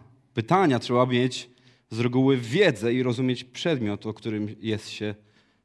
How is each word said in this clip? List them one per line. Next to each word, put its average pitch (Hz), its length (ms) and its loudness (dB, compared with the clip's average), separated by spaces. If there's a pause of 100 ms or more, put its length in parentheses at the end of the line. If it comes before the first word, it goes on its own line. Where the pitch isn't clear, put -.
(340)
pytania, 151 460 2
trzeba 123 260 2
mieć 127 440 0 (400)
z 113 100 -6
reguły 131 380 2
wiedzę 120 560 2
i 127 100 2
rozumieć 127 400 -2
przedmiot, 117 600 -4
o 107 80 -6
którym 107 460 -6
jest 107 300 -4
się 104 260 -8 (500)